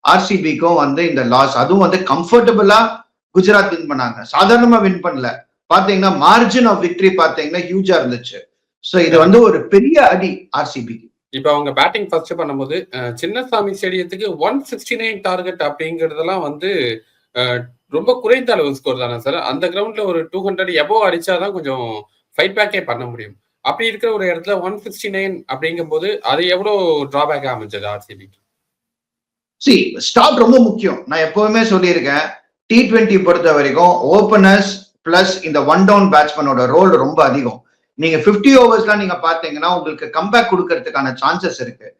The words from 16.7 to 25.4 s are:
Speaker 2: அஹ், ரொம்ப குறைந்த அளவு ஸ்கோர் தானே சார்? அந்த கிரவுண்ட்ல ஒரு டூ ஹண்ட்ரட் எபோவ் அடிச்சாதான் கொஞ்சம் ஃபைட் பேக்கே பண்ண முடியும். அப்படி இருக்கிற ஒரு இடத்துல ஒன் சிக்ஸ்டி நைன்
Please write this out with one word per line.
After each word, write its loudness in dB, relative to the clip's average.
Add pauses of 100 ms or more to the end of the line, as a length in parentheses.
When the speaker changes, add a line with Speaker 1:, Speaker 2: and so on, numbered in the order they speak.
Speaker 2:
அஹ், -2 (280)
ரொம்ப -2
குறைந்த 0
அளவு -2
ஸ்கோர் -6
தானே -6
சார்? -4
அந்த -4
கிரவுண்ட்ல -6
ஒரு -4
டூ -6
ஹண்ட்ரட் -2
எபோவ் 0
அடிச்சாதான் -2
கொஞ்சம் -8 (300)
ஃபைட் -2
பேக்கே -2
பண்ண -8
முடியும். -16 (240)
அப்படி -4
இருக்கிற -4
ஒரு -4
இடத்துல -4
ஒன் -8
சிக்ஸ்டி -14
நைன் -6 (100)